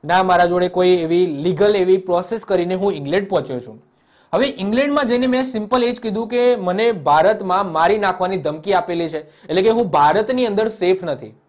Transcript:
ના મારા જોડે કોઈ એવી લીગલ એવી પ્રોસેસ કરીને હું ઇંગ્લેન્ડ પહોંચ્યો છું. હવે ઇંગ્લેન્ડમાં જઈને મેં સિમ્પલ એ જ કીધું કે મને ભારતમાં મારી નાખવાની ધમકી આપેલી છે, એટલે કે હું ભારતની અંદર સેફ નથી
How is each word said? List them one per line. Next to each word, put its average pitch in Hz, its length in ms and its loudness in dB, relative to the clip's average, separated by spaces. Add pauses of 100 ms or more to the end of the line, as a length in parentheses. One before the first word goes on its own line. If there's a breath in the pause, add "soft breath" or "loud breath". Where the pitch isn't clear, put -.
ના 175 180 2
મારા 175 240 4
જોડે 180 220 2
કોઈ 180 200 2
એવી 175 380 2
લીગલ 175 500 0
એવી 185 200 4
પ્રોસેસ 185 480 -4
કરીને 180 300 0
હું 196 180 0
ઇંગ્લેન્ડ 160 360 -4
પહોંચ્યો 135 320 -4
છું. 113 220 -20 (520 soft breath)
હવે 170 120 2
ઇંગ્લેન્ડમાં 254 580 -2
જઈને 240 220 0
મેં 254 180 0
સિમ્પલ 240 400 -2
એ 240 80 0
જ 240 80 -10
કીધું 220 280 -6
કે 247 280 2
મને 202 360 0
ભારતમાં 185 800 0
મારી 175 260 2
નાખવાની 190 380 -2
ધમકી 156 360 -4
આપેલી 170 360 -2
છે, 156 100 -8
એટલે 170 440 -4
કે 214 60 4
હું 226 160 2
ભારતની 202 600 2
અંદર 214 220 0
સેફ 185 360 0
નથી 123 300 -8 (140)